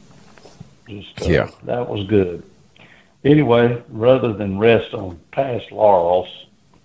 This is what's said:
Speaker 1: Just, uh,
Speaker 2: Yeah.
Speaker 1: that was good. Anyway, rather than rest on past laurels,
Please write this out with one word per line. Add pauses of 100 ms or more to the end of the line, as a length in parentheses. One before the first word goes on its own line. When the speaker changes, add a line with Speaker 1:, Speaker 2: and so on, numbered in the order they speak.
(880)
Speaker 1:
Just,
uh,
Speaker 2:
Yeah. (160)
Speaker 1:
that
was
good. (840)
Anyway,
rather
than
rest
on (140)
past
laurels, (560)